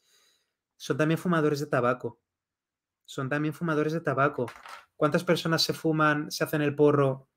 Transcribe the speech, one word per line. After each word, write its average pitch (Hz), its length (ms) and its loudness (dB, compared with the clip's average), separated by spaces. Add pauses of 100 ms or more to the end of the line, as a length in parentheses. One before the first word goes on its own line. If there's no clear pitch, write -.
(760)
son - 180 -4
también 156 220 2
fumadores 151 420 0
de 147 60 -6
tabaco. 123 560 -2 (840)
Son 139 240 -8
también 147 260 -2
fumadores 156 380 -2
de 165 80 -4
tabaco. 139 500 -2 (460)
¿Cuántas 151 300 0
personas 165 380 0
se 156 100 0
fuman, 151 580 0
se - 140 -4
hacen 151 160 0
el 143 140 0
porro 143 600 4